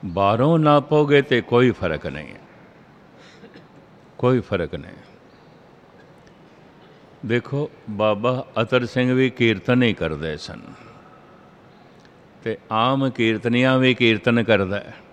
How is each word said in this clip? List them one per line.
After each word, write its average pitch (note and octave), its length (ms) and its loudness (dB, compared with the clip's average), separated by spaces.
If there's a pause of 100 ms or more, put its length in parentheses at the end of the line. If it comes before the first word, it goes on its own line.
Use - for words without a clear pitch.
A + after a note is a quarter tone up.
ਬਾਹਰੋਂ G#2+ 540 2
ਨਾਪੋਗੇ D3 640 4
ਤੇ C3 180 0
ਕੋਈ B2 300 2
ਫਰਕ E2 360 -4
ਨਹੀਂ D2 220 -10
ਹੈ, - 120 -20 (1800)
ਕੋਈ B2 220 2
ਫਰਕ F2 340 -6
ਨਹੀਂ। - 220 -14 (2250)
ਦੇਖੋ, C3+ 440 -2 (200)
ਬਾਬਾ G#2+ 560 -2 (160)
ਅਤਰ B2 240 0
ਸਿੰਘ B2+ 280 -2
ਵੀ C3 160 2
ਕੀਰਤਨ A#2 520 0
ਹੀ A2+ 100 2
ਕਰਦੇ D#2 440 -6
ਸਨ - 240 -16 (1800)
ਤੇ A2 140 -6 (140)
ਆਮ C3 380 0
ਕੀਰਤਨੀਆਂ A#2+ 680 0
ਵੀ C3 160 4
ਕੀਰਤਨ A#2 480 2
ਕਰਦਾ G2 360 0
ਹੈ। - 160 -14 (180)